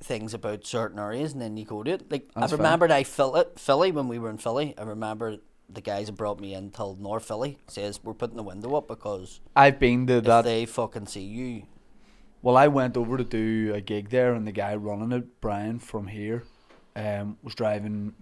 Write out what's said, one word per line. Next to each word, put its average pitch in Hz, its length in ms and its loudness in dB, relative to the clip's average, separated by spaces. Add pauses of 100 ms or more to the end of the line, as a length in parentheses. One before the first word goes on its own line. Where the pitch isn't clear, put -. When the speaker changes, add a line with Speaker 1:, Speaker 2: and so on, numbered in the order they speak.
Speaker 1:
things 110 320 -6
about 107 320 -8
certain 107 320 -4
areas 117 340 -4
and 135 80 -10
then 110 160 -8
you 110 80 -10
go 107 180 -8
to 143 100 -2
it. - 180 -6
Like, 139 240 -6
Speaker 2:
That's 113 120 0
Speaker 1:
I - 20 -
Speaker 2:
fair. - 100 0
Speaker 1:
remembered 165 320 6
I 139 140 6
Phil-, 143 400 2 (120)
Philly, 165 360 4
when 139 160 -2
we 120 100 -4
were 113 120 -6
in 107 80 -8
Philly, 131 380 -2
I - 60 -12
remember 110 540 -6 (340)
the 95 100 -14
guys 104 260 -4
that 107 60 -10
brought 104 280 -4
me 98 140 -10
in 98 180 -10
till 98 240 -8
North 101 300 -6
Philly 127 320 -6 (100)
says, 101 340 -8
"We're 110 120 -10
putting 117 220 -6
the 113 60 -8
window 104 340 -6
up - 120 -2
because 101 520 -10 (140)
Speaker 2:
I've 139 240 10
been 127 300 4
to 127 100 6
Speaker 1:
if 113 60 2
Speaker 2:
that. 117 200 8
Speaker 1:
they 117 220 0
fucking 113 400 -6
see 98 180 -12
you." 117 380 -10 (800)
Speaker 2:
Well, 123 160 6
I 143 100 10
went 131 300 2
over 120 180 0
to 123 80 -2
do 110 500 0
a 101 60 -4
gig 104 300 -6
there, 123 240 4
and 110 120 -2
the 107 60 -8
guy 101 240 -2
running 107 360 -4
it, 123 280 -6
Brian, 110 380 -4
from 104 300 -10
here, 107 360 -6 (500)
um, 104 480 -4
was - 120 -14
driving 107 680 -2